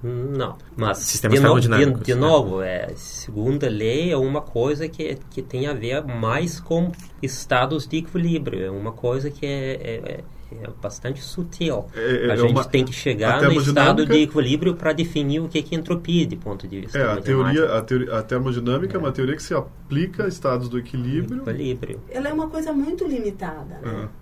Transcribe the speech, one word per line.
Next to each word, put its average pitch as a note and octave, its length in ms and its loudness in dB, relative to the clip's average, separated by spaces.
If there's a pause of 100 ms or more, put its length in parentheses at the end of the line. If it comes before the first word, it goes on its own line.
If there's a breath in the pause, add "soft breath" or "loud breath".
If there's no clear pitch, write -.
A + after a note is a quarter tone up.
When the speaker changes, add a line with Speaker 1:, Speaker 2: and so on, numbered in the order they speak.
Speaker 1:
Hum, B2 300 -4
não, B2+ 220 -4 (180)
mas G#2 220 0
Speaker 2:
Sistemas - 380 2
Speaker 1:
de C3+ 40 8
no-, C3+ 80 8
Speaker 2:
termodinâmicos, A#2+ 540 6
Speaker 1:
de, - 60 -4
de B2+ 80 4
Speaker 2:
né? B2 40 0
Speaker 1:
novo, B2+ 420 4
é, F#2 360 -2
segunda B2 720 -2
lei A#2 420 0
é D3 60 2
uma C3+ 240 0
coisa C#3+ 480 0
que, D3+ 280 -6 (120)
que - 120 -8
tem B2+ 240 -4
a D3 80 -2
ver B2+ 300 -2
mais C3 560 -2
com F3 320 0 (300)
estados C3+ 640 0
de D#3+ 120 -2
equilíbrio, E3 680 -2
é F#2+ 40 -4
uma G2+ 220 -6
coisa C3 400 -2
que C#3+ 140 -8
é, C#3+ 40 -4 (260)
é, - 180 -6 (180)
é, - 120 -8 (380)
é A2 80 -10 (120)
bastante C3 420 -6
sutil. E3 600 -2 (100)
Speaker 3:
É, A#2+ 40 -8 (280)
é, A#2 40 4
Speaker 1:
A - 20 4
Speaker 3:
é G#2+ 40 2
Speaker 1:
gente A#2+ 140 6
Speaker 3:
uma, C3 140 4
Speaker 1:
tem C3 180 4
que B2+ 80 -2
chegar A2+ 500 0
Speaker 3:
a C#3 60 8
Speaker 1:
no C#3 60 8
estado C#3+ 100 4 (100)
Speaker 3:
termodinâmica C#3+ 400 6
Speaker 1:
de D3+ 100 10
equilíbrio D3+ 520 2
pra D#3 160 0
definir D3+ 480 0
o E3 80 -2
que D#3 160 0
que - 100 -6
é E3 40 -2
entropia, E3+ 500 2
de - 80 -4
ponto G2 320 -8
de F#2+ 140 -8
vista G2 160 -6
Speaker 3:
É, C#3 60 4
a G#2+ 120 2
Speaker 1:
matemático. F#2+ 100 -4 (280)
Speaker 3:
teoria, D#3 240 4
a A2+ 40 2
teori-, B2 300 0
a A2 120 -2
termodinâmica B2+ 720 0
é - 20 0
uma D#3 80 -2
Speaker 1:
É. C3+ 60 0
Speaker 3:
teoria C3+ 240 -2
que - 60 -12
se - 100 -6
aplica E3 720 -2
a - 20 0
estados B2+ 400 -2
do A#2+ 100 -4
equilíbrio. C#3 680 -4
Speaker 1:
Equilíbrio. C3+ 680 -6
Speaker 4:
Ela C4+ 180 -4
é D4+ 60 -4
uma D#4 160 -2
coisa D#4+ 240 -4
muito D#4 340 -2
limitada, F3+ 720 -6
né? C#3 40 -10
Speaker 3:
Aham. G#2+ 240 -6 (120)